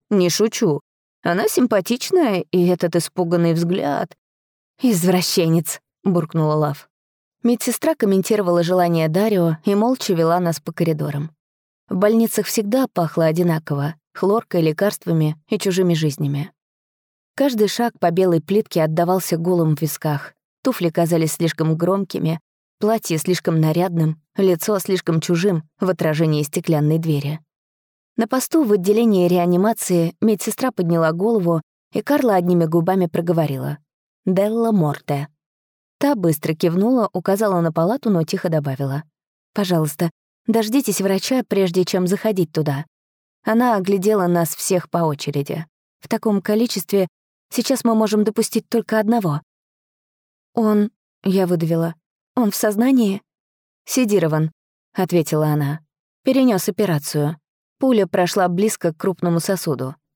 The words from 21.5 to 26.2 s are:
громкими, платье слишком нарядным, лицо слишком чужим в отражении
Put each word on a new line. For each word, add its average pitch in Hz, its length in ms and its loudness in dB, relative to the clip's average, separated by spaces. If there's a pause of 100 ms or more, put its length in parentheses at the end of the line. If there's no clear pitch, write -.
громкими, 175 600 -2 (400)
платье 214 380 0
слишком 165 440 0
нарядным, 160 600 0 (140)
лицо 190 440 0
слишком 175 420 -2
чужим 180 420 0 (160)
в 185 100 -2
отражении 156 540 0